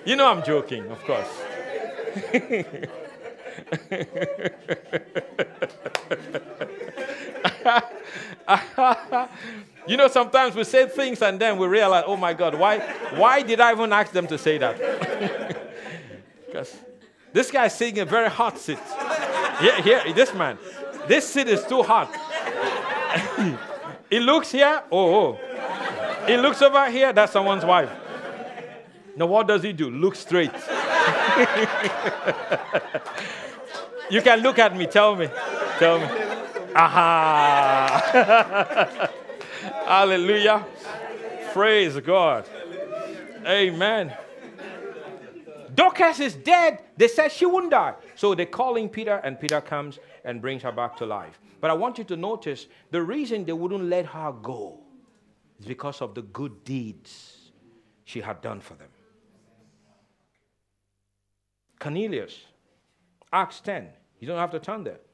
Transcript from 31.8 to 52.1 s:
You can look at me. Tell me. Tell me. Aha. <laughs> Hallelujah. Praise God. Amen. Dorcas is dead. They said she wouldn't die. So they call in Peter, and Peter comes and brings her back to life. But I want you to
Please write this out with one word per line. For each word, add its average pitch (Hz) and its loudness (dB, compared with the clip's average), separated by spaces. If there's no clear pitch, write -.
You 214 2
can 226 8
look 254 2
at 202 6
me. 180 -2
Tell 208 6
me. 165 -4
Tell 165 6
me. 160 0
Aha. 165 4
<laughs> - -16
Hallelujah. 196 4
Praise 196 2
God. 151 2
Amen. 185 0
Dorcas 339 4
is 247 -2
dead. 330 4
They 233 8
said 302 2
she - 2
wouldn't 359 2
die. 190 2
So 202 2
they 170 -2
call 247 -2
in 220 -4
Peter, 208 -4
and 135 -8
Peter 151 -2
comes 143 -8
and 120 -10
brings 131 -8
her 120 -6
back 117 -6
to 117 -8
life. 98 -10
But 160 0
I - 2
want 233 -4
you 226 -12
to 175 -8